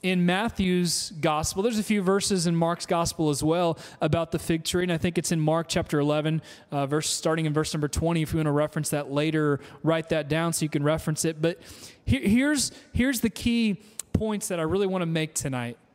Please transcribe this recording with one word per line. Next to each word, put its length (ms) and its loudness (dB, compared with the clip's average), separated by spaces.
in 240 2
Matthew's 840 0
gospel. 420 0
There's 160 0
a 40 -2
few 200 0
verses 420 2
in 100 2
Mark's 300 0
gospel 460 0
as 120 -2
well 360 2
about 320 0
the 60 -4
fig 260 -2
tree, 200 0
and 80 0
I 80 0
think 180 -2
it's 140 -2
in 80 0
Mark 280 0
chapter 320 0
eleven, 440 0
uh, 140 -2
verse, 240 -2
starting 380 0
in 60 0
verse 200 0
number 140 -2
twenty, 340 0
if 100 -2
you 60 0
wanna 140 2
reference 380 0
that 220 -2
later, 480 2
write 280 0
that 200 0
down 240 0
so 100 -2
you 60 -2
can 140 0
reference 420 0
it. 160 -2
But 180 0
he-, 240 2
here's, 420 2
here's 280 2
the 100 2
key 500 0
points 360 -2
that 100 -2
I 40 0
really 240 0
wanna 200 0
make 260 -2
tonight 440 -4